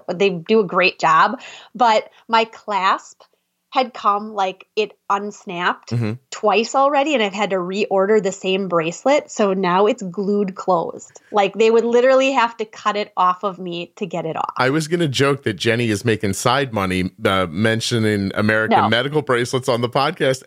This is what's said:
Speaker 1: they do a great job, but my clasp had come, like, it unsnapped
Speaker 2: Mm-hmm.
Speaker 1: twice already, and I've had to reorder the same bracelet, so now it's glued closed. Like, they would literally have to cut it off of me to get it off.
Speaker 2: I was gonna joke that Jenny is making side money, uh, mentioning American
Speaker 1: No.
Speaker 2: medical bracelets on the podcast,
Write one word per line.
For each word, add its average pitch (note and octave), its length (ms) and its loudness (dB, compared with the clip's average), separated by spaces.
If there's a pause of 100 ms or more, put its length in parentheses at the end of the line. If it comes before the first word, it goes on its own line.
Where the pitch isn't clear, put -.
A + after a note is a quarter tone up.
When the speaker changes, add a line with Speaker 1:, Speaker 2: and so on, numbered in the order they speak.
(140)
Speaker 1:
they G3 180 0
do F#3 280 0
a G3+ 60 2
great F3+ 340 -2
job, E3+ 400 2 (360)
but A3 340 2 (180)
my A3+ 180 2
clasp G#3 760 -4 (500)
had B3+ 220 0
come, G#3+ 400 0
like, F#3+ 320 -4 (100)
it G#3+ 220 -2 (140)
unsnapped G3+ 800 -4
Speaker 2:
Mm-hmm. A#2 220 -2 (180)
Speaker 1:
twice G#3+ 420 0
already, C#4 400 2
and A#3 80 2
I've G3 140 -2
had G#3 160 -2
to G3 60 0
reorder G3 640 0
the F#3 120 -2
same F#3+ 360 -4
bracelet, E3+ 640 0
so G3 240 0
now F#3+ 320 2
it's A3+ 160 0
glued G3 540 -2
closed. - 680 -4 (100)
Like, G3+ 220 2
they A3 160 4
would A3+ 160 4
literally C4 460 4
have A#3 260 0
to A3 80 -6
cut - 300 -4
it G#3+ 200 -6
off F3+ 280 0
of F#3 160 -4
me F3 380 -10
to G#3 100 -6
get E3 180 -8
it D#3+ 100 -6
off. - 220 -4
Speaker 2:
I C3 140 2
was D3+ 160 -2
gonna E3+ 200 0
joke C#3 360 0
that A2+ 100 -2
Jenny A2+ 360 0
is G2+ 140 -2
making G#2+ 300 0
side B2+ 400 0
money, F#2 380 -2 (120)
uh, F#2+ 280 2
mentioning A2 840 0
American A2 460 2
Speaker 1:
No. C3 100 2
Speaker 2:
medical C#3 320 0
bracelets B2 480 -2
on A#2+ 120 0
the A#2+ 80 -2
podcast, C#3 580 0